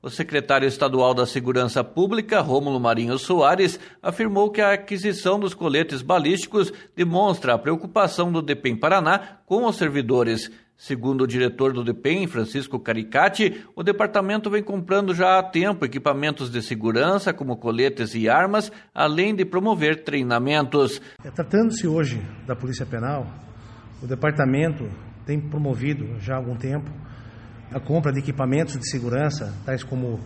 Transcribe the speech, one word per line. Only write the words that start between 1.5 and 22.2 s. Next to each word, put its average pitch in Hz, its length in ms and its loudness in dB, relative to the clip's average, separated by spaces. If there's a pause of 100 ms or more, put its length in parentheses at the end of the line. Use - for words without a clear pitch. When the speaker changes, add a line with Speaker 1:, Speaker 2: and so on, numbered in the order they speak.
Speaker 1:
Pública, 202 580 0
Rômulo 143 380 0
Marinho 117 400 0
Soares, 175 640 4 (200)
afirmou 208 480 0
que 208 120 -2
a 202 120 6
aquisição 202 680 0
dos 190 140 -2
coletes 156 480 0
balísticos 175 720 2 (220)
demonstra 175 600 2
a 113 40 0
preocupação 170 720 0
do 165 100 0
depem 143 360 -2
Paraná 170 680 2
com 226 220 0
os 208 80 0
servidores. 123 760 0 (240)
Segundo 131 480 -2
o - 20 0
diretor 127 460 2
do 123 100 -4
depem, 143 460 0
Francisco 123 500 -4
Caricati, 160 800 2 (140)
o - 80 -8
departamento 208 680 0
vem 208 140 0
comprando 196 500 0
já 185 240 6
há 185 60 6
tempo 185 420 0
equipamentos 139 640 -2
de 117 140 -4
segurança, 127 720 0
como 131 240 -4
coletes 117 580 0
e 113 140 2
armas, 196 420 2 (240)
além 160 400 2
de 190 100 0
promover 175 600 0
treinamentos. 139 1000 2 (220)
Speaker 2:
É, 139 80 -12
tratando-se 208 560 0
hoje 143 340 0 (240)